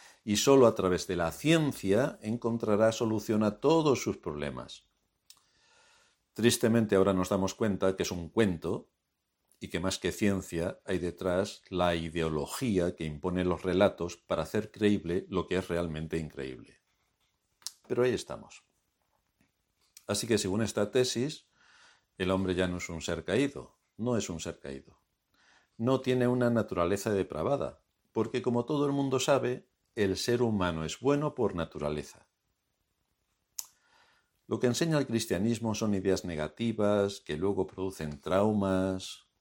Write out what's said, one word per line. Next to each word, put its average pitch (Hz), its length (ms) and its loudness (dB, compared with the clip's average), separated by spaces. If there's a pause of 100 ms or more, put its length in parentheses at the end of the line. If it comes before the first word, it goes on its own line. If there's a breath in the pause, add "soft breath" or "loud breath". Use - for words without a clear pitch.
(240 loud breath)
Y 104 140 0
solo 135 280 8
a 110 80 6
través 90 320 0
de 92 80 -2
la 85 160 0
ciencia 139 920 0
encontrará 113 680 2
solución 110 540 0
a 104 160 0
todos 151 420 4
sus 104 140 -2
problemas. 71 680 -8 (1500 soft breath)
Tristemente 113 600 4
ahora 95 160 6
nos 92 160 2
damos 95 260 0
cuenta 95 400 0
que 95 80 -4
es - 80 -4
un 85 200 -8
cuento 101 600 -2 (720)
y - 80 -14
que 87 100 -4
más 92 200 -2
que 92 120 -2
ciencia 92 760 -2
hay 95 120 -2
detrás 90 720 -4
la 90 260 0
ideología 82 1040 -2
que 82 80 -8
impone 87 400 -2
los 87 180 -2
relatos 90 540 2
para 80 260 -4
hacer 104 300 -4
creíble 98 560 0
lo 92 180 -2
que 90 100 -2
es 92 120 -2
realmente 82 500 -4
increíble. 67 640 -10 (1080)
Pero 123 140 2
ahí 123 80 2
estamos. - 520 -10 (1400)
Así 104 220 -4
que 110 100 4
según 101 240 0
esta 104 300 -2
tesis, 127 560 0 (680 soft breath)
el 92 120 0
hombre 95 240 0
ya 90 140 0
no 87 80 -4
es - 120 -10
un 82 140 -8
ser 82 220 -6
caído, 135 560 -4 (160)
no 120 200 -2
es 101 140 -4
un 82 80 -8
ser 82 220 -10
caído. 69 400 -14 (760 soft breath)
No 127 240 0
tiene 127 280 2
una 123 220 2
naturaleza 98 600 0
depravada, 95 720 -2 (300)
porque 110 300 -2
como 120 220 0
todo 143 220 0
el 143 60 0
mundo 139 260 0
sabe, 127 500 0 (280)
el 95 200 0
ser 120 240 0
humano 90 440 0
es - 160 -8
bueno 143 340 0
por 101 220 -2
naturaleza. 76 720 -6 (2250 soft breath)
Lo 110 140 -2
que 123 80 2
enseña 160 280 2
el 143 120 0
cristianismo 110 640 0
son 104 200 -2
ideas 95 300 2
negativas 101 920 -2
que - 180 -8
luego 92 300 0
producen 80 540 -8
traumas, 95 1080 0 (140)